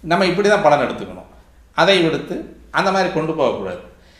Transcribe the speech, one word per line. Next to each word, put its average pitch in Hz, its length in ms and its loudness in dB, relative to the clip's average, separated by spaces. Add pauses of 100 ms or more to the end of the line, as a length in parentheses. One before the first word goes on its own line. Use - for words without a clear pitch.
நம்ம 175 220 0
இப்படி 190 240 2
தான் 202 120 2
பலன் 147 220 4
எடுத்துக்கணும். 92 460 -10 (480)
அதை 180 240 4
விடுத்து 160 340 -2 (360)
அந்த 185 200 0
மாதிரி 190 220 0
கொண்டு 160 200 -4
போகக்கூடாது. 101 480 -4 (380)